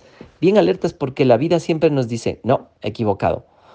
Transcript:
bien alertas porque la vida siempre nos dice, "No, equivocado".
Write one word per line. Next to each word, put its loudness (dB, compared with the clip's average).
bien 2
alertas 0
porque -2
la 6
vida 0
siempre 0
nos 0
dice, -6
"No, -2
equivocado". -4